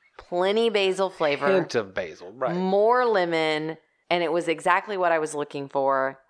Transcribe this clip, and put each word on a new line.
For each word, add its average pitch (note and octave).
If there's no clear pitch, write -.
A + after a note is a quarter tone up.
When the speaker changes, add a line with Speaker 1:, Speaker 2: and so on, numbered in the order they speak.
Speaker 1:
plenty G3+
basil F#3+
flavor. C#3+
Speaker 2:
Hint F#3
of G2
basil, F#2
right. C3
Speaker 1:
More G#3
lemon, D#3+
and F3
it D#3+
was E3
exactly F3+
what F3
I E3
was D3+
looking C#3+
for. C3+